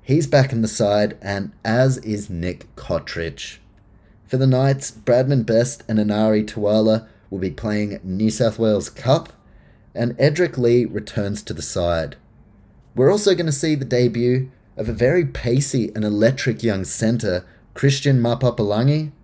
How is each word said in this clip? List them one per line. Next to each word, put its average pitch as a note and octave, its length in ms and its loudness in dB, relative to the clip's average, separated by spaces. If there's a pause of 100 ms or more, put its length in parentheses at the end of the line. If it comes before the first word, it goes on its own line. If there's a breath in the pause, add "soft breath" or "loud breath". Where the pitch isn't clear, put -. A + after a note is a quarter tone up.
he's C#3+ 260 0
back C3+ 240 4
in A#2 100 -2
the A2 60 2
side, G#2 540 0
and G2 320 -6 (100)
as B2+ 360 2
is G#2 300 -6
Nick F2 460 -8
Cottridge. - 840 -8 (640 soft breath)
For - 120 -2
the C3+ 100 2
Knights, C3+ 440 2
Bradman B2+ 540 0
Best A#2 420 0
and A2 120 0
Anari G#2+ 460 2
Tuala A2 600 2 (220 loud breath)
will G2 100 -8
be F#2 120 -4
playing G#2 520 -4
New F#2+ 260 -2
South A2+ 300 0
Wales G#2+ 300 2
Cup, - 420 -2 (640 soft breath)
and A#2+ 240 -2
Edric D3+ 380 0
Lee A#2+ 280 4
returns G2+ 580 -6
to - 100 -8
the E2 80 -10
side. E2 560 -4 (800)
We're C3 160 4
also G#3 240 2
gonna E3 160 -2
see D#3 240 0
the C3+ 100 -4
debut B2 640 0 (240 loud breath)
of A2 140 -6
a A#2+ 40 -4
very D3 320 2
pacey C3 720 -2
and G#2+ 80 -2
electric A2 600 0
young G2 200 0
centre, G#2+ 640 -2 (280 soft breath)
Christian C#3 460 2
Mapapalangi A#2+ 920 0 (120)